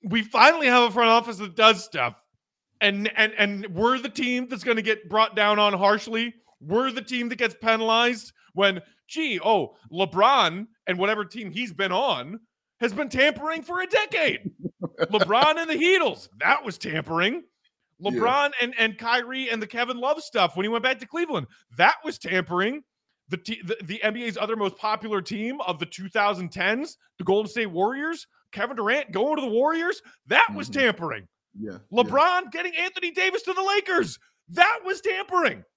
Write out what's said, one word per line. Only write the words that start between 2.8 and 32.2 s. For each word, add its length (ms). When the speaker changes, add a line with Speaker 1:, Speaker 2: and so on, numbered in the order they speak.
Speaker 1:
And, 360
and, 200
and 380
we're 240
the 100
team 400
that's 160
gonna 180
get 260
brought 260
down 240
on 140
harshly. 640
We're 320
the 100
team 280
that 60
gets 240
penalized 720
when, 260
gee, 380
oh, 300
LeBron 760
and 120
whatever 260
team 260
he's 220
been 200
on 480
has 120
been 160
tampering 540
for 180
a 60
decade. 640
Speaker 2:
<laughs> 100
Speaker 1:
LeBron 760
and 140
the 40
Heatles, 540
that 260
was 140
tampering. 640
Speaker 2:
Yeah. 120
Speaker 1:
LeBron 380
and, 180
and 200
Kyrie 520
and 100
the 60
Kevin 320
Love 240
stuff 340
when 80
he 40
went 160
back 160
to 60
Cleveland, 400
that 280
was 140
tampering. 640
The 100
t-, 260
the, 200
the 200
N 100
B 100
A's 140
other 180
most 220
popular 420
team 460
of 140
the 60
two 220
thousand 420
tens, 460
the 60
Golden 260
State 160
Warriors, 600
Kevin 240
Durant 360
going 240
to 60
the 60
Warriors, 520
that 260
was 160
Speaker 2:
Mm-hmm. 100
Speaker 1:
tampering. 480
Speaker 2:
Yeah, 180
yeah. 140
Speaker 1:
LeBron 480